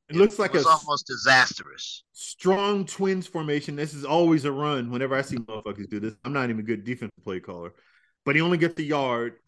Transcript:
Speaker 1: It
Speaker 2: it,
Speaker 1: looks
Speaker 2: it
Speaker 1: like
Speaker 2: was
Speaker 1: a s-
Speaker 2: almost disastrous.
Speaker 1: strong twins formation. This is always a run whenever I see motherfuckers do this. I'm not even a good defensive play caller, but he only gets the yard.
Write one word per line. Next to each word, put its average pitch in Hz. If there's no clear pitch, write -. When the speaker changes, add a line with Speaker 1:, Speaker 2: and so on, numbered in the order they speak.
Speaker 1:
It 147
Speaker 2:
it, 165
Speaker 1:
looks 214
Speaker 2:
it -
Speaker 1:
like 196
Speaker 2:
was 143
Speaker 1:
a -
s- 160
Speaker 2:
almost 147
disastrous. 123
Speaker 1:
strong 196
twins 190
formation. 147
This 147
is 143
always 160
a 143
run 135
whenever 131
I 135
see 131
motherfuckers 104
do 104
this. 107
I'm 131
not 139
even 113
a -
good 107
defensive 120
play 92
caller, 87
but 143
he 156
only 175
gets 165
the 165
yard. 127